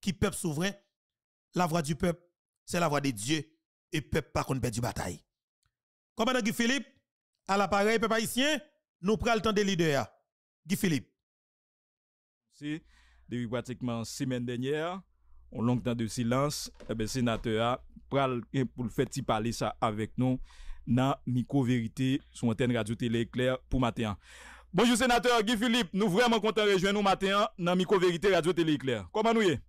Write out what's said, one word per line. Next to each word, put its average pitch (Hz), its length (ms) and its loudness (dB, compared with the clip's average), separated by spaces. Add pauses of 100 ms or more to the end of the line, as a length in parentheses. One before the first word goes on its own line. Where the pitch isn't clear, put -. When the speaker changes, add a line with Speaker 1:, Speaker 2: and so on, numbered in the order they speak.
Speaker 1:
qui 196 120 -2
peuple - 240 -2
souverain. 170 340 -2 (840)
La 180 120 2
voix 165 160 0
du 151 140 -2
peuple, 175 260 -2 (420)
c'est - 140 -4
la 170 100 2
voix 143 120 2
de 139 100 0
Dieu 127 340 -2 (460)
et 151 100 -2
peuple - 320 -4
pas 147 120 0
qu'on 135 160 -2
perd 113 140 -2
du 120 60 -4
bataille. - 440 -6 (880)
Commandant 247 260 0
Guy 214 120 0
Philippe, 233 340 0 (600)
à 190 80 2
l'appareil, 202 420 2
peuple 226 160 2
haïtien, 247 460 0 (400)
nous 208 160 2
prenons 233 200 2
le 220 40 0
temps 220 120 0
des 208 120 2
leaders. 160 420 2 (600)
Guy 165 100 -2
Philippe. 165 340 0 (1400)
Speaker 2:
C'est 151 300 -8 (460)
depuis 120 200 -6
pratiquement 117 560 -4
semaine 127 400 -4
dernière, 147 560 -4 (540)
un - 80 -4
long 123 160 2
temps 120 160 -2
de 117 120 -4
silence, 127 640 -2 (180)
eh 113 60 -2
ben, 113 120 -4
sénateur 113 600 -2
a 123 180 -2 (240)
pral, 131 340 0 (100)
eh, 135 120 0
pour 123 200 -8
le 107 60 -4
fait - 260 -2
de 135 60 -4
parler 113 300 -2
ça 113 280 -4
avec 110 360 -2
nous 131 220 0 (480)
dans 131 300 2 (100)
Micro 127 380 0
Vérité 127 560 -2 (120)
sur - 160 -4
antenne 120 280 0
Radio 110 180 -2
Télé 117 260 -2
Éclair 123 380 -2 (100)
pour 131 120 0
matin. 113 360 -2 (560)
Bonjour 233 240 4
sénateur 240 460 2
Guy 226 140 0
Philippe, 226 360 0
nous 202 160 2
vraiment 226 320 4
contents 214 240 0
de 208 80 4
rejoindre 196 260 2
nous 208 60 0
matin 196 440 2 (100)
dans 175 180 2
Micro 185 220 4
Vérité 180 360 4
Radio 170 180 2
Télé 160 220 2
Éclair. 120 380 -4
Comment 226 220 2
nous 226 80 4
y 190 80 4
est ? 131 180 0